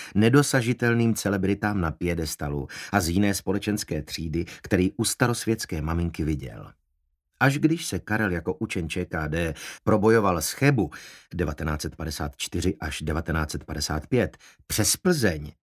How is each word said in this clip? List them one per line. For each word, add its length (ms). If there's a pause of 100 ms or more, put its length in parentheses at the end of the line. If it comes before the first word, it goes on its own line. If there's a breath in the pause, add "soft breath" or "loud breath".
(140 loud breath)
nedosažitelným 1000
celebritám 680
na 100
piedestalu 800 (240 loud breath)
a 80
z 80
jiné 260
společenské 680
třídy, 420 (180 loud breath)
který 300
u 120
starosvětské 760
maminky 420
viděl. 480 (680)
Až 180
když 280
se 120
Karel 340
jako 220
učen 340
Č 160
K 240
D 260 (300 loud breath)
probojoval 580
z 80
Chebu 400 (440 loud breath)
devatenáct 480
set 140
padesát 400
čtyři 440
až 220
devatenáct 480
set 140
padesát 420
pět 320 (280 soft breath)
přes 300
Plzeň 560 (100)